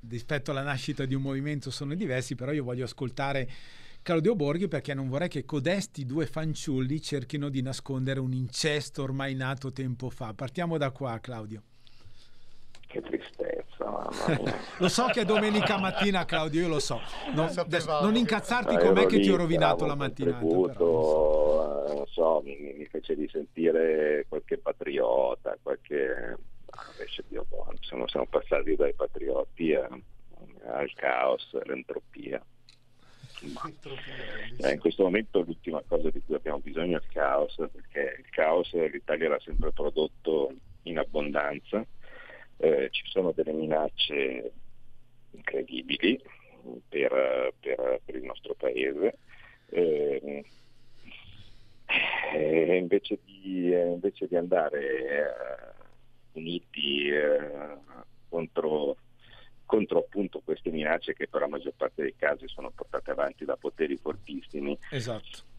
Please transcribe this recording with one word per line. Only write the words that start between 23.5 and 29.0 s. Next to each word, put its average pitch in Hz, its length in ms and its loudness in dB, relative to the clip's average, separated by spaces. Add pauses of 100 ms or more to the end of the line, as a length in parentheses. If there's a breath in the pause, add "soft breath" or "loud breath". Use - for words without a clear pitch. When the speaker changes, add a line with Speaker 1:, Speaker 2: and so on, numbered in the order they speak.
Speaker 2:
qualche 78 300 -4
patriota, 65 1040 0
qualche, 65 760 -2 (260)
ah, - 280 -14
invece - 360 -10
io, - 180 -4
boh, - 340 0
siamo, 62 280 -4
siamo 64 160 0
passati 73 500 2
dai 71 200 4
patrioti 69 800 0